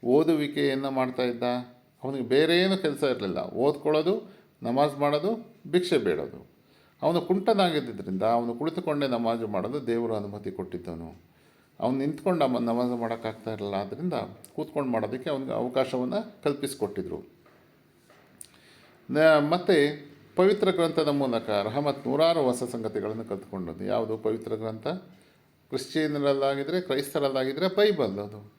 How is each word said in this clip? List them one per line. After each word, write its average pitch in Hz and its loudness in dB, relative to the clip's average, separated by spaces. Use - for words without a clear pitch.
ಓದುವಿಕೆಯನ್ನು 143 2
ಮಾಡ್ತಾಯಿದ್ದ. 127 -2
ಅವನಿಗೆ 131 -4
ಬೇರೆ 156 6
ಏನೂ 190 4
ಕೆಲಸ 151 -2
ಇರಲಿಲ್ಲ. 117 0
ಓದ್ಕೊಳ್ಳೋದು, 151 0
ನಮಾಜ್ 135 2
ಮಾಡೋದು, 147 0
ಭಿಕ್ಷೆ 170 2
ಬೇಡೋದು. 78 -2
ಅವನು 160 2
ಕುಂಟನಾಗಿದ್ದರಿಂದ 156 0
ಅವನು 117 2
ಕುಳಿತುಕೊಂಡೇ 151 -2
ನಮಾಜ್ 117 0
ಮಾಡಲು 113 -4
ದೇವರು 117 0
ಅನುಮತಿ 101 -8
ಕೊಟ್ಟಿದ್ದನು. 87 -10
ಅವನು 127 0
ನಿಂತ್ಕೊಂಡು 147 0
ನಮ-, 120 0
ನಮಾಜ್ 120 0
ಮಾಡೋಕ್ಕಾಗ್ತಾ 113 -6
ಇರಲಿಲ್ಲ, 101 -4
ಆದ್ದರಿಂದ 104 -4
ಕೂತ್ಕೊಂಡು 147 -4
ಮಾಡೋದಕ್ಕೆ 131 -2
ಅವನಿಗೆ 135 -4
ಅವಕಾಶವನ್ನು 127 -2
ಕಲ್ಪಿಸಿಕೊಟ್ಟಿದ್ರು. 120 -4
ನ-, 151 6
ಮತ್ತೆ 160 2
ಪವಿತ್ರ 196 4
ಗ್ರಂಥದ 160 2
ಮೂಲಕ 127 0
ರಹಮತ್ 123 0
ನೂರಾರು 156 4
ಹೊಸ 127 2
ಸಂಗತಿಗಳನ್ನು 110 -4
ಕಲ್ತ್ಕೊಂಡದ್ದು. 95 -8
ಯಾವುದು 110 -2
ಪವಿತ್ರ 110 -2
ಗ್ರಂಥ? 110 -6
ಕ್ರಿಶ್ಚಿಯನರಲ್ಲಾಗಿದ್ರೆ, 139 0
ಕ್ರೈಸ್ತರಲ್ಲಾಗಿದ್ರೆ 139 0
ಬೈಬಲ್ 156 4
ಅದು. 104 -10